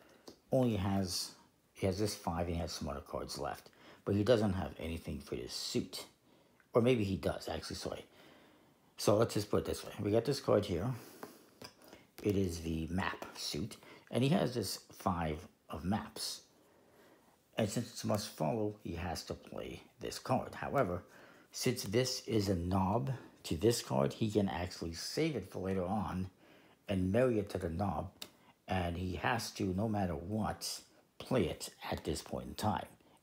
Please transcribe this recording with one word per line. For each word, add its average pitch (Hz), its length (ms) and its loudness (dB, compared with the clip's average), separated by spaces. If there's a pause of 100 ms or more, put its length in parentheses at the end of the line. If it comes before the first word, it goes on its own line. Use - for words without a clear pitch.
(520)
only 127 240 4
has, 98 560 0 (420)
he - 120 -2
has 92 120 2
this 104 180 2
five 87 320 -2
and 87 80 0
he 85 60 0
has 85 120 -4
some - 160 -4
other 71 100 -4
cards 71 380 -8
left. - 320 -6 (340)
But 101 120 2
he 104 80 4
doesn't 107 300 6
have 80 240 -2
anything 80 420 -6
for - 160 -8
this 62 180 -8
suit. - 500 -4 (680)
Or 120 80 6
maybe 117 240 4
he 98 100 0
does, - 320 -2
actually, 85 300 -6
sorry. - 280 -8 (920)
So - 180 6
let's 113 180 4
just 101 160 0
put 98 100 4
it - 60 -2
this - 200 -4
way. - 60 -10 (100)
We 101 100 2
got 113 140 4
this - 160 0
card 110 240 6
here. 92 260 0 (1300)
It 101 140 2
is 90 240 0
the 80 320 -2
map - 340 -2 (120)
suit. - 400 -6 (340)
And 117 100 2
he 135 100 4
has 147 220 4
this 104 260 -2 (120)
five 85 560 0 (220)
of 80 160 -6
maps. - 560 -2 (1160)
And 110 120 4
since 120 200 -4
it's - 140 -12
must 110 240 0
follow, 110 560 0
he 90 120 -6
has 85 280 -4
to 87 100 -6
play - 500 -10 (180)
this - 180 -6
card. - 360 -2
However, 92 480 0 (480)
since - 320 0
this 120 440 2
is 104 220 4
a 95 60 4
knob 95 560 2 (320)
to - 120 -2
this 110 260 4
card, 127 320 2
he 110 160 0
can 101 200 4
actually 85 440 -4
save 147 440 -2
it 95 140 -8
for 104 80 -6
later 95 260 0
on 92 440 -2 (580)
and 92 240 2
marry 117 280 4
it 98 120 -2
to 95 60 -2
the 85 120 -2
knob. 90 420 -2 (560)
And 87 300 0
he 90 180 -2
has 110 360 -2
to, 95 220 0
no 104 140 2
matter 101 260 2
what, 85 680 -4 (360)
play 117 300 2
it - 220 -6 (220)
at 80 120 -4
this 76 180 -2
point 64 260 -8
in - 80 -10
time. 104 300 0 (380)